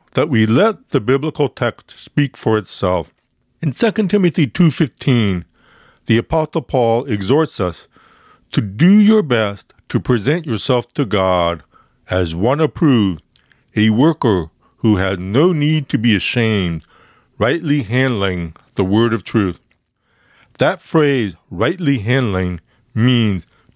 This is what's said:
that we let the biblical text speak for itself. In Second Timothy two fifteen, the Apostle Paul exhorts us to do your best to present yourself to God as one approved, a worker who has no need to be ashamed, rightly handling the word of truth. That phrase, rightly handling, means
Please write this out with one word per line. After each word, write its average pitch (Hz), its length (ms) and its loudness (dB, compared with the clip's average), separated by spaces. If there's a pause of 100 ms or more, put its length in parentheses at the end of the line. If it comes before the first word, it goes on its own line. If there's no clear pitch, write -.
(120)
that 139 160 0
we 110 180 2
let 165 440 0
the 135 100 0
biblical 135 480 -2
text - 500 -6
speak - 380 -4
for 110 220 0
itself. 90 560 -4 (480)
In 156 100 -2
Second 208 380 0
Timothy 175 360 2
two 160 240 2
fifteen, 113 760 0 (600)
the 113 120 2
Apostle 156 440 -2
Paul 117 440 0
exhorts 123 560 0
us 90 260 -4 (640)
to - 80 0
do 120 400 4
your 208 240 4
best 110 500 -4 (140)
to 107 140 -2
present 127 440 0
yourself 120 500 -2
to 143 100 -2
God 90 580 0 (460)
as 90 260 -2
one 120 240 0
approved, 120 640 0 (500)
a 110 160 2
worker 110 600 0 (280)
who 107 200 2
has 95 200 -2
no 113 360 0
need 151 360 0
to - 80 -2
be 110 160 2
ashamed, 101 720 -2 (540)
rightly 147 460 -2
handling 98 720 -2 (220)
the 101 80 0
word 110 300 0
of 107 100 -6
truth. 98 380 -2 (1000)
That 165 220 0
phrase, 135 540 0 (140)
rightly 139 500 -2
handling, 98 600 -2 (340)
means 113 540 0 (280)